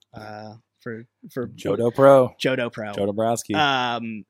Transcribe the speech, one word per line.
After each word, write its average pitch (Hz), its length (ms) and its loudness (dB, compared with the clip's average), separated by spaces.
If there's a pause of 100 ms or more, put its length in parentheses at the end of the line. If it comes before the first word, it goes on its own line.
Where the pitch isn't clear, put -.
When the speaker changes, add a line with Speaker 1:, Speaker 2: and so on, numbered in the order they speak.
(120)
Speaker 1:
Uh, 107 420 -16 (260)
for, 117 260 -12 (240)
for 123 160 -8
Speaker 2:
Jodo 120 480 -2
Pro. 135 480 6
Speaker 1:
Jodo 127 300 -2
Pro. 107 220 -10
Speaker 2:
Joe 101 120 -2
Dombrowski. 113 480 -2
Speaker 1:
Um, 120 760 -2